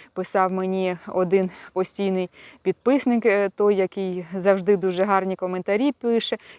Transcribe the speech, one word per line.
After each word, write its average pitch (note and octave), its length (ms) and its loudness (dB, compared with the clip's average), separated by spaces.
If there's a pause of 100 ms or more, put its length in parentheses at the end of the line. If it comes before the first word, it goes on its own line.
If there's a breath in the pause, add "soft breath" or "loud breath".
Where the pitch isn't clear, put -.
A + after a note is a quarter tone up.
(120 loud breath)
писав F#3 440 0
мені F#3 400 -2 (120)
один F#3 420 2 (220 loud breath)
постійний F#3 580 -2 (320 loud breath)
підписник, A#3+ 640 0
е, G3+ 220 2
той, G#3 280 2
який F#3 580 -2
завжди G3 420 2
дуже F#3 280 0
гарні F#3+ 320 0
коментарі G3 560 -2
пише, A#3 440 -2 (220 loud breath)